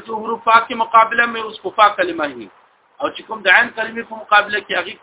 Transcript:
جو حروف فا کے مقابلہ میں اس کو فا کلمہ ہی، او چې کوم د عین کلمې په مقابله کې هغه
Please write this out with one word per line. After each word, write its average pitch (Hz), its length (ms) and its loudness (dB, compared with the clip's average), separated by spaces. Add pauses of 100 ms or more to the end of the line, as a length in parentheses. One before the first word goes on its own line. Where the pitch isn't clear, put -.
جو 220 160 -8
حروف 226 220 -6
فا 226 140 6 (120)
کے 254 40 -6 (120)
مقابلہ 233 400 4
میں 226 240 -8
اس - 100 -18
کو 185 160 -8
فا 214 120 6 (120)
کلمہ 165 380 -4
ہی، 107 100 -16 (520)
او - 80 -4
چې - 180 -10
کوم 220 160 -10
د 190 60 0
عین 220 280 4
کلمې 226 320 -6
په 220 80 -14
مقابله 208 440 0
کې 196 180 -8
هغه 180 240 -8